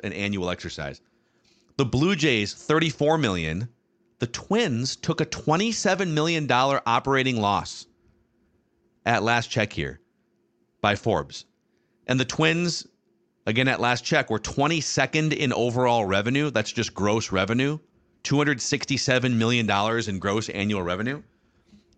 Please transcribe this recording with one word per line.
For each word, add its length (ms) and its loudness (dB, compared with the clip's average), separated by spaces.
an 100 -6
annual 360 -4
exercise. 500 -8
The 80 2
Blue 320 2
Jays, 380 2
thirty-four 640 0
million. 500 0
The 80 -2
Twins 720 -2
took 240 -4
a 60 -2
twenty-seven 880 0
million 320 2
dollar 400 2
operating 540 2
loss 460 0
at 180 2
last 280 0
check 220 0
here 280 -6
by 160 2
Forbes. 480 -2
And 120 0
the 60 0
Twins, 600 0
again, 220 2
at 120 0
last 240 0
check, 260 0
were 80 0
twenty-second 960 0
in 180 0
overall 540 2
revenue. 440 0
That's 220 -2
just 220 -4
gross 360 0
revenue. 480 0
Two 160 0
hundred 240 2
sixty-seven 760 0
million 280 2
dollars 420 0
in 100 -2
gross 300 0
annual 340 -2
revenue. 400 -4